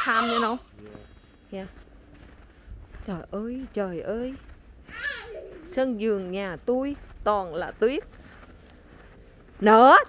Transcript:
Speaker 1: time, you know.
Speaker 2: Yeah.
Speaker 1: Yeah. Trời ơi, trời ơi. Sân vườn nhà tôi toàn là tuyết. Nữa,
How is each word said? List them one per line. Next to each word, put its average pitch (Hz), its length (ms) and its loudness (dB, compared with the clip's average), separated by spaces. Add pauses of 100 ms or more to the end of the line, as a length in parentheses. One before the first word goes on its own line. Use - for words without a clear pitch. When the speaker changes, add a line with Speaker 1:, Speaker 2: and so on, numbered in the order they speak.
Speaker 1:
time, 233 280 0
you 233 80 0
know. 233 200 0 (240)
Speaker 2:
Yeah. 214 60 -20 (600)
Speaker 1:
Yeah. 190 140 -10 (1400)
Trời 180 140 -8 (100)
ơi, 240 420 -8
trời 185 280 -4
ơi. 240 320 -6 (1300)
Sân 262 320 -2
vườn 196 320 -2
nhà 190 340 -6
tôi 269 300 -2 (280)
toàn 196 320 -2
là 170 240 -6
tuyết. 262 240 2 (1600)
Nữa, 226 380 10 (120)